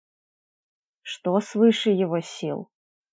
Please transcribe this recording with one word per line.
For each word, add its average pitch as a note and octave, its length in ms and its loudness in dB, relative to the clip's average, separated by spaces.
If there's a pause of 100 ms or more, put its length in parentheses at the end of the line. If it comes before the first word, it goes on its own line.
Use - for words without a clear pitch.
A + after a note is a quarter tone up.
(1000)
Что - 380 -4
свыше A3 520 2
его F3+ 280 0
сил? D#3 500 -8 (440)